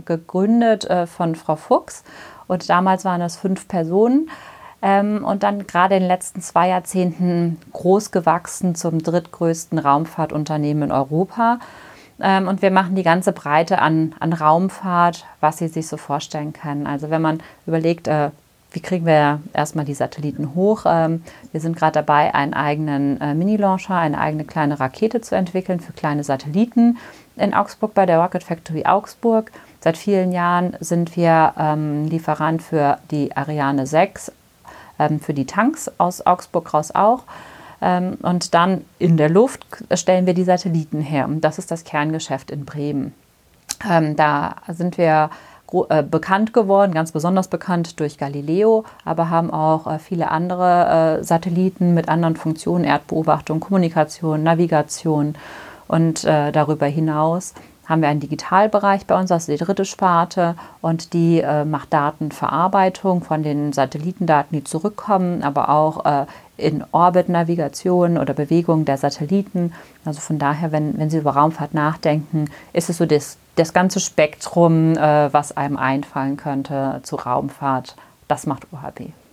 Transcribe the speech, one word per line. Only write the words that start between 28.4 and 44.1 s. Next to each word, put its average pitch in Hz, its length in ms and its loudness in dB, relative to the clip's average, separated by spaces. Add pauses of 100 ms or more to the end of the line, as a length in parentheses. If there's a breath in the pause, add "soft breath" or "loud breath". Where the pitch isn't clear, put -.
Factory 165 420 -6
Augsburg. 220 680 0 (280 loud breath)
Seit 165 180 0
vielen 185 340 0
Jahren 175 480 0
sind 170 360 -2
wir, 165 420 4
ähm, 151 480 0
Lieferant 160 560 -2
für 143 380 0 (100)
die 143 260 -2
Ariane 143 520 -2
sechs, 160 440 0 (680 loud breath)
ähm, 151 200 0
für 151 140 -6
die 135 140 -4
Tanks 247 500 -2
aus 175 260 -2
Augsburg 175 480 -2
raus 202 220 -2
auch. 226 300 2 (600 loud breath)
Ähm, 180 380 0
und 175 320 -2
dann 175 320 2 (140)
in 170 180 4
der 151 100 4
Luft 208 440 2
k-, - 260 -4
stellen 185 300 2
wir 180 80 2
die 180 80 0
Satelliten 165 580 0
her. 143 260 -2
Und 156 140 -4
das 151 160 0
ist - 140 -10
das 165 120 -8
Kerngeschäft 156 680 -4
in 143 120 -10
Bremen. 143 480 -6 (800)
Ähm, 160 260 2